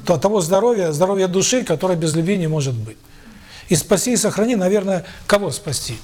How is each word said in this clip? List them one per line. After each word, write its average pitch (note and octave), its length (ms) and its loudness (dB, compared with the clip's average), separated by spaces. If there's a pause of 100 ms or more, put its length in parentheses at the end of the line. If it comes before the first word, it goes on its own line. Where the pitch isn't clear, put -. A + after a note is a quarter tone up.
то-, E3+ 140 2
того G3 240 2
здоровья, F#3+ 500 2
здоровья F#3 360 2
души, F#3+ 360 0
которое F3 320 0
без D#3+ 180 0
любви E3+ 220 0
не E3+ 100 0
может C#3+ 280 -2
быть. A2 240 -8 (720)
И D3 60 4
«спаси G#3 360 0
и A#3 60 2
сохрани», G#3+ 360 0
наверное, F#3+ 520 0 (200)
кого G3+ 240 2
спасти? B2 540 -6